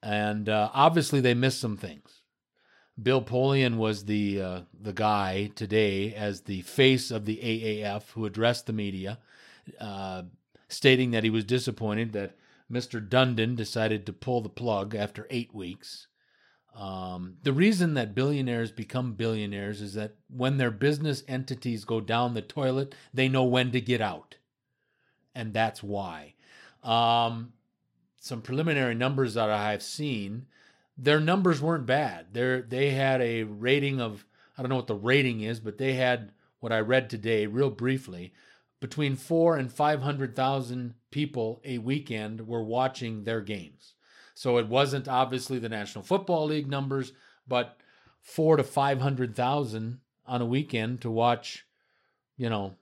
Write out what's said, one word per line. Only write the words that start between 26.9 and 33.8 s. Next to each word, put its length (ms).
some 220
preliminary 520
numbers 400
that 140
I've 340
seen, 640
their 220
numbers 420
weren't 240
bad. 460
They're, 280
they 300
had 320
a 220
rating 560